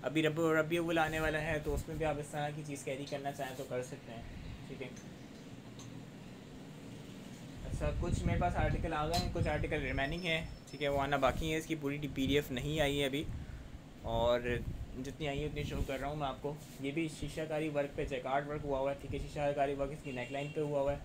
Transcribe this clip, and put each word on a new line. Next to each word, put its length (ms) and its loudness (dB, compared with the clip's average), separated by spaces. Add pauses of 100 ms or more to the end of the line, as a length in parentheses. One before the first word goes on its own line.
अभी 180 4
रब-, 160 4 (160)
रबी 220 4
अव्वल 220 4
आने 220 4
वाला 180 2
है, 220 2
तो 140 -2
उसमें 240 -2
भी 60 2
आप 140 2
इस 140 -6
तरह 180 -2
की 140 -6
चीज़ 200 -6
carry 200 -2
करना 260 -4
चाहें 260 -6
तो 80 -6
कर 180 -2
सकते 300 -8
हैं, 100 -8 (460)
ठीक 140 -8
है। 60 -8 (2750)
अच्छा, 260 2 (100)
कुछ 240 0
मेरे 160 4
पास 160 4
article 360 2
आ 140 2
गए 120 4
हैं, 140 2
कुछ 160 4
article 320 2
remaining 420 0
है, 180 2 (300)
ठीक 120 -4
है, 60 4
वो 100 4
आना 200 4
बाकी 320 4
है। 80 4
इसकी 180 0
पूरी 220 0 (100)
पीडीएफ़ 440 2
नहीं 280 0
आई 160 4
है 120 4
अभी, 160 0 (840)
और 560 4 (360)
जितनी 280 -4
आई 120 0
है 100 0
उतनी 160 -4
शो 240 -2
कर 100 -2
रहा 120 -2
हूँ 80 -4
मैं 80 0
आपको। 280 -4 (280)
ये 100 0
भी 180 2
शीशाकारी 600 -2
work 260 2
पे 100 0
जैकार्ड 420 0
work 140 -2
हुआ 160 2
हुआ 120 2
है, 120 -4
ठीक 100 -6
है, 80 -2
शीशाकारी 540 2
work 180 0
इसकी 200 -8
neckline 400 -2
पे 80 -2
हुआ 200 2
हुआ 120 4
है। 120 -2